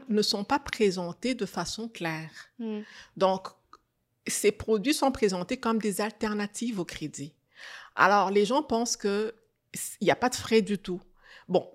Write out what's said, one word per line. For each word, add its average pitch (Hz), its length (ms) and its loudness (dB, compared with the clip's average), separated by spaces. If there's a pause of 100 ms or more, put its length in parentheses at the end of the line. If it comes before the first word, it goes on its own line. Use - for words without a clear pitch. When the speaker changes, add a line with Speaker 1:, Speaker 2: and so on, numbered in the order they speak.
Speaker 1:
ne 214 160 2
sont 202 200 0
pas 277 140 0
présentés 190 800 0
de 202 100 -4
façon 185 440 -6
claire. 160 420 -6 (260)
Speaker 2:
Hmm. 220 220 -6 (380)
Speaker 1:
Donc, 185 320 2 (800)
ces 202 240 2
produits 220 420 0
sont 277 180 2
présentés 190 460 0
comme 226 220 0
des 202 220 -2
alternatives 208 800 -4
au 165 60 -4
crédit. - 480 -10 (640)
Alors, 190 340 6
les 202 160 4
gens 262 160 2
pensent 233 340 0
que 208 380 -2 (400)
s-, - 280 -10
il 190 60 0
y 151 40 8
a 143 40 6
pas 247 140 0
de - 60 -6
frais 226 260 4
du 196 160 -2
tout. 180 240 -8 (460)
Bon, 185 280 2